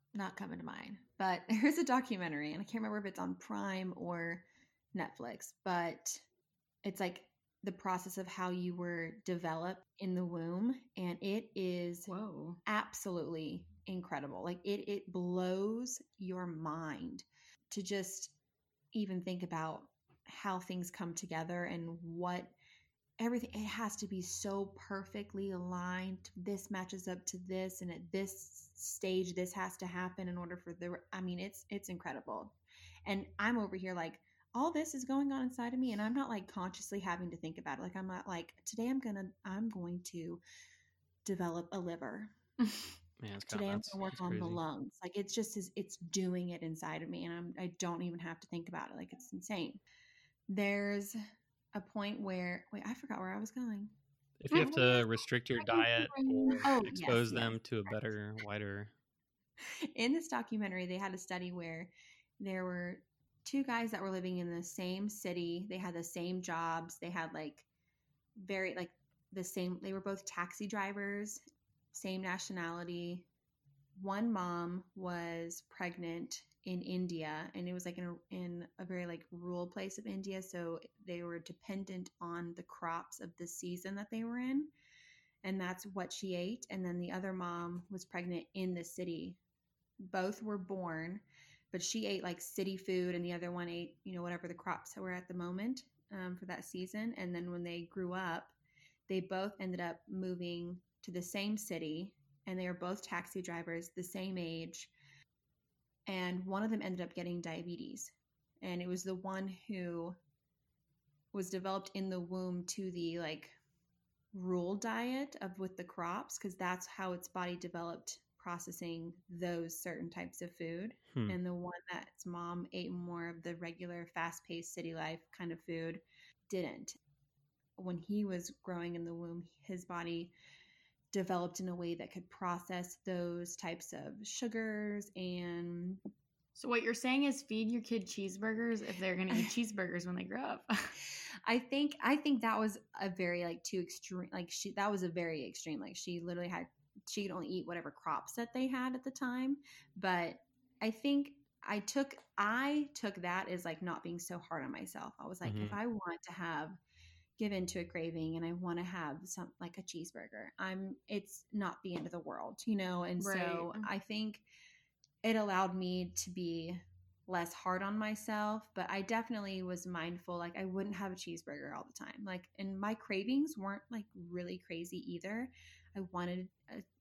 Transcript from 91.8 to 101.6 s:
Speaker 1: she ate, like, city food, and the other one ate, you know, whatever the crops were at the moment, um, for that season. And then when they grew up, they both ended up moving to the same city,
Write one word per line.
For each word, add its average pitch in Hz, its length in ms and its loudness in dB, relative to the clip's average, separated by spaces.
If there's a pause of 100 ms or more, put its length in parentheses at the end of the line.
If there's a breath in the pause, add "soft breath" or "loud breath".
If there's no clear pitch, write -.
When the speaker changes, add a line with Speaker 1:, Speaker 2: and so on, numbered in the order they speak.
Speaker 1:
she 214 240 0
ate, 196 160 2
like, 175 180 -2
city 190 360 0
food, 180 380 4
and 175 100 2
the 175 80 0
other 175 180 -2
one 175 180 -2
ate, 170 340 -4
you 190 120 -6
know, 175 80 -2
whatever 175 240 -2
the 175 80 -4
crops - 420 -4
were 190 160 -2
at 180 140 -4
the 185 80 -6
moment, 190 460 0 (320)
um, 180 240 -4
for 185 100 -10
that 175 180 -4
season. 214 520 -2
And 180 180 0
then 175 160 -2
when 175 120 -2
they 170 200 -2
grew 180 300 -2
up, 180 340 0 (640 soft breath)
they 190 120 4
both 190 380 0
ended 180 220 0
up 170 280 -2
moving 175 720 -2 (220)
to 185 80 -8
the 180 120 -2
same 202 340 0
city, 165 560 -2 (340)